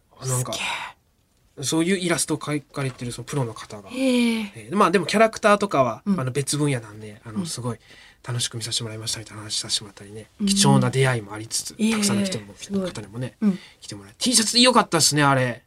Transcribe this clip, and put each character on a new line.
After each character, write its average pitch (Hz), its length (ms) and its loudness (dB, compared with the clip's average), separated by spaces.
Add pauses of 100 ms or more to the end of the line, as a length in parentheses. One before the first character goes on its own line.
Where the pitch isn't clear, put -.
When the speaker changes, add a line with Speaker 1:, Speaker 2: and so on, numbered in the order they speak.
(220)
Speaker 1:
う。 131 60 -6
な 127 100 0
ん 127 60 -2
か、 - 80 -8
Speaker 2:
す - 60 -6
げ - 60 -4
え。 - 1000 -12
Speaker 1:
そ 160 160 0
う 170 40 4
い 180 100 2
う 190 40 -2
イ 180 100 -2
ラ 170 100 2
ス - 80 0
ト 160 80 -2
を 139 40 -6
描 151 320 -4
か 143 120 -6
れ 131 80 -2
て 123 140 -12
る 120 80 -6
そ 131 100 -12
の - 20 -10
プ 143 120 -6
ロ 139 80 0
の 110 100 -8
方 - 260 -14
が。 - 80 -20
Speaker 2:
へ 240 520 2
え。 202 140 -8
Speaker 1:
え 110 180 -16
ー、 180 40 -2
ま 202 100 6
あ 165 40 4
で 190 80 2
も 170 80 0
キ - 100 -2
ャ - 20 4
ラ 220 120 6
ク - 100 -14
タ 208 140 6
ー 202 40 0
と 202 100 -2
か 143 140 2
は、 117 220 -2
Speaker 2:
う 202 80 0
ん。 180 80 0
Speaker 1:
あ 131 40 -2
の、 127 80 -4
別 139 260 -2
分 147 120 2
野 127 100 -2
な 110 100 -16
ん 107 100 -16
で、 107 240 -16
あ 113 80 -14
の、 196 80 -6
Speaker 2:
う - 20 -4
ん。 170 40 -6
Speaker 1:
す 160 140 -8
ご 117 140 -4
い - 40 -18 (440)
楽 123 180 -4
し - 100 -2
く 120 80 -10
見 110 40 -8
さ 117 100 -8
せ - 60 -2
て 120 60 -4
も 110 60 -8
ら 107 40 -12
い 110 40 -10
ま 110 80 -10
し 113 60 -4
た - 80 -8
み 107 40 -12
た - 80 -20
い 104 40 -16
な 107 60 -14
話 107 160 -6
さ 107 120 -6
せ - 80 0
て 107 60 -8
も 101 40 -16
ら 101 40 -20
っ - 20 -20
た - 100 -18
り 101 80 -18
ね。 110 160 -16 (100)
Speaker 2:
う 208 60 -2
ん。 - 20 4
Speaker 1:
貴 196 80 4
重 139 240 6
な 127 120 2
出 131 180 2
会 123 120 0
い - 20 -10
も 101 100 -14
あ 107 60 -12
り 110 80 -12
つ - 160 -6
つ、 - 160 -12
Speaker 2:
え 208 60 0
ー、 220 80 4
Speaker 1:
た 220 60 0
く 208 60 0
さ 202 80 2
ん 202 80 0
の 202 40 0
人 185 160 -4
も、 196 160 -18
Speaker 2:
す - 140 -16
ご 196 160 -2
い。 - 0 -
Speaker 1:
方 175 140 -8
に 101 60 -14
も 101 120 -12
ね、 123 220 -8
Speaker 2:
う 220 80 2
ん。 185 100 2 (220)
Speaker 1:
来 - 60 -20
て - 80 -12
も 98 100 -16
ら 98 60 -20
っ - 20 -20
て。 - 60 -20
T 247 160 0
シ 226 80 6
ャ - 20 2
ツ 233 140 0
良 247 140 8
か 226 80 8
っ - 80 0
た 170 100 2
っ - 20 4
す 139 140 2
ね、 147 80 4
あ 139 120 6
れ。 127 320 0